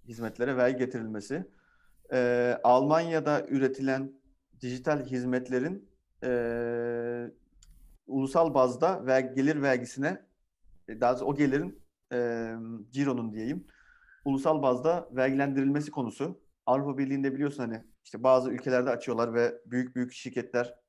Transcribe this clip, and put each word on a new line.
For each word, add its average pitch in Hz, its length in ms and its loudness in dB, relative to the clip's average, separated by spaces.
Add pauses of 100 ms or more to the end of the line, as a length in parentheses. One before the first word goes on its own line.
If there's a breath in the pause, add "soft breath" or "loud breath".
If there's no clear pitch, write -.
hizmetlere 117 500 -4
vergi 127 200 4
getirilmesi, 120 680 -6 (640 soft breath)
e, 123 500 2
Almanya'da 147 840 4
üretilen 135 640 0 (500)
dijital 127 440 -2
hizmetlerin, 127 840 -2 (340)
e, 127 80 -2 (1800)
ulusal 139 460 2
bazda 127 520 4
ver-, 131 280 2
gelir 139 280 2
vergisine, 139 640 -2 (640)
e, 110 140 -8
daha 120 100 4
doğrusu 127 140 -2
o 139 100 0
gelirin, 147 460 0 (320)
e, 117 380 -2 (400)
cironun 123 420 -2
diyeyim, 123 340 -6 (580 soft breath)
ulusal 139 360 2
bazda 139 500 0
vergilendirilmesi 139 800 0
konusu. 139 500 -6 (240)
Avrupa 135 320 2
Birliği'nde 135 360 -2
biliyorsun 139 300 -2
hani 113 200 -6 (200)
işte 117 200 -12
bazı 131 280 6
ülkelerde 127 380 0
açıyorlar 117 440 -2
ve 117 320 0
büyük 123 300 -4
büyük 123 180 -4
şirketler 120 640 -4 (140)